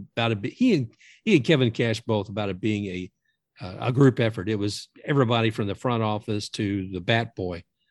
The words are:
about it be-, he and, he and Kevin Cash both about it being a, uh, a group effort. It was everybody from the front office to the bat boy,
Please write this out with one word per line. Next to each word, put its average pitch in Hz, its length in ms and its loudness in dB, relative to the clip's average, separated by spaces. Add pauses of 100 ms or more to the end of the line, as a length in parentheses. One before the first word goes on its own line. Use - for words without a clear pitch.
(160)
about 117 160 0
it 101 80 -4
be-, - 100 -6
he 247 240 2
and, 131 180 -2 (320)
he 214 120 6
and 123 80 2
Kevin 127 260 4
Cash 113 320 -2
both 107 260 -2
about 104 200 -4
it 92 120 -6
being 104 260 -2
a, 92 240 -8 (500)
uh, 92 200 -12
a 117 120 -2
group 135 280 6
effort. 107 280 -2
It 110 80 0
was 104 320 -4 (160)
everybody 117 460 2
from 110 160 -4
the 101 80 -4
front 120 280 -2
office 107 480 -4
to 98 400 -4
the 90 100 -6
bat 113 340 0
boy, 90 300 -8 (260)